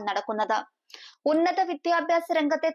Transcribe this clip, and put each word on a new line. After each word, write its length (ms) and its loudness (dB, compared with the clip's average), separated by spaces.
നടക്കുന്നത്. 480 -2
ഉന്നത 380 2
വിദ്യാഭ്യാസ 580 0
രംഗത്തെ 360 0